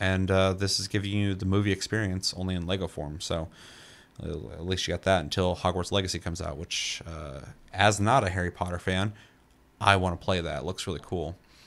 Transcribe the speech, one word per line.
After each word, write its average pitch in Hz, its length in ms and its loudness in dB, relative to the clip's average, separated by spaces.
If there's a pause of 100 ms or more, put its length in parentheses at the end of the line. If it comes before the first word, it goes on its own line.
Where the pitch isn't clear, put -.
and, 95 300 2
uh, 95 240 4
this 95 260 0
is 95 80 -6
giving 101 240 -2
you 101 220 0
the 92 100 -4
movie 101 280 4
experience 95 640 -2
only 92 200 -4
in 85 120 -4
Lego 92 220 -2
form. 76 320 -8
So, 82 280 -4 (720)
uh, - 60 -8 (260)
at 80 120 -10
least 92 220 0
you 87 60 0
got 87 80 -4
that 95 200 4
until 90 340 0
Hogwarts 90 360 0
Legacy 92 260 0
comes 85 220 -6
out, 80 160 -6
which, - 500 -6
uh, 78 340 -10 (340)
as 101 260 6
not 113 240 6
a 92 60 0
Harry 90 200 0
Potter 90 280 -4
fan, 95 340 0 (720)
I 101 140 8
wanna 92 200 2
play 92 240 0
that. 76 220 -4
It - 20 -6
looks 90 220 -6
really 87 160 -4
cool. 85 340 -4 (300)